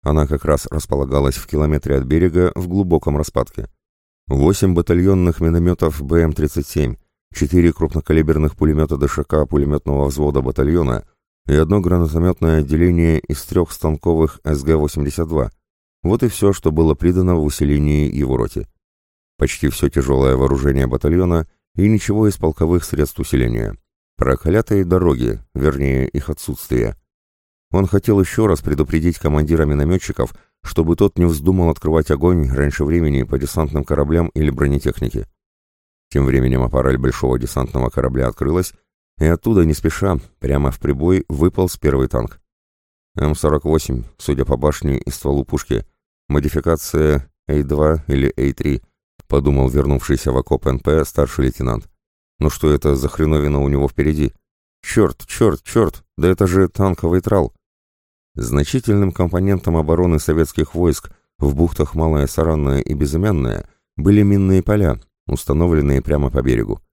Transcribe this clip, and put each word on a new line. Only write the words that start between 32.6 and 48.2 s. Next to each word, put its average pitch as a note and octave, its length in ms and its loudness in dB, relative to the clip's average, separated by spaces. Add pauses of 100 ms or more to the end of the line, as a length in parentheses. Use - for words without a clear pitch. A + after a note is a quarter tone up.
времени D2+ 380 0
по C#2 140 -4
десантным C#2+ 460 -2
кораблям D#2 520 0
или D2+ 140 2
бронетехнике. C2+ 800 -2 (840)
Тем C#2 140 0
временем B1+ 360 2
аппарель B1+ 360 0
большого B1+ 400 -2
десантного B1 520 -4
корабля C2 380 -2
открылась, D2 460 -4 (440)
и D#2 80 0
оттуда, E2+ 400 2
не D#2 80 2
спеша, E2+ 440 -2 (220)
прямо C#2 320 0
в - 80 -10
прибой C#2+ 480 0
выполз F2 500 0
первый C2+ 300 0
танк. A#1 320 -6 (760)
«М D2+ 180 0
сорок D2+ 300 0
восемь, C#2 380 -2 (140)
судя C2+ 280 -2
по C#2 100 0
башне C#2+ 420 -2
и - 120 -8
стволу C#2 340 -2
пушки, A#1+ 420 -4 (440)
модификация D2+ 1000 0 (180)
А D2 160 0
два D2+ 440 0
или C2+ 300 0